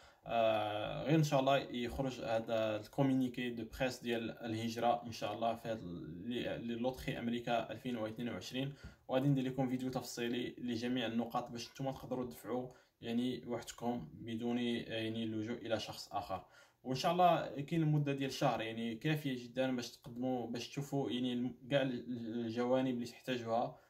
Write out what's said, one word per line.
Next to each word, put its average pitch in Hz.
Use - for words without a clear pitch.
آه، 107
غير 139
إن 160
شاء 143
الله 139
يخرج 123
هذا 113
الكومينيكي 127
دو 120
بريس 127
ديال 113
الهجرة 117
إن 113
شاء 104
الله 113
في 117
هاد 110
ال-، 85
لي، 107
لي 117
لوتخي 127
أمريكا 117
ألفين 117
واثنين 110
وعشرين، 127
وغادي 131
ندير 131
لكم 131
فيديو 127
تفصيلي 120
لجميع 123
النقاط 117
باش 117
نتوما 135
تقدروا 123
تدفعوا، 127
يعني، 120
وحدكم 120
بدون، 113
يعني، 113
اللجوء 110
إلى 110
شخص -
آخر. 107
وإن 127
شاء 175
الله 170
كاين 165
المدة 151
ديال 139
شهر، 117
يعني، 113
كافية 143
جدًا 127
باش 117
تقدموا، 123
باش 117
تشوفوا، 139
يعني، 123
الم-، 123
كاع 139
ال-، 120
الجوانب 120
اللي 120
تحتاجوها، 120